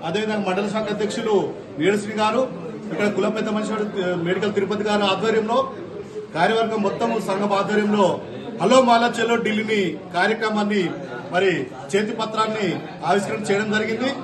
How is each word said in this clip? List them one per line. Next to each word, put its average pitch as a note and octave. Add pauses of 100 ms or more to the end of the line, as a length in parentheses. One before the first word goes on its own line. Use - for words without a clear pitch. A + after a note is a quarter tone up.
అదేవిధంగా G#3
మండల F#3+
శాఖ G#3+
అధ్యక్షులు G#3+ (440)
నీడశ్రీ G#3
గారు, A3 (520)
ఇక్కడ G#3 (100)
కుల G3 (100)
పెద్ద G#3+
మనిషి G#3+ (540)
మెడికల్ F#3+
తిరుపతి G3+
గారి G#3
ఆధ్వర్యంలో A3 (800)
కార్యవర్గం A3
మొత్తం A3+ (180)
సంఘం G3+
ఆధ్వర్యంలో G#3 (560)
హలో A#3+ (100)
మాల A#3 (140)
చెల్లో A#3
ఢిల్లీని G#3+ (360)
కార్యక్రమాన్ని G#3 (520)
మరి F#3 (400)
చేతి G#3
పత్రాన్ని G#3+ (420)
ఆవిష్కరణ G3+
చేయడం G#3
జరిగింది. A3+ (140)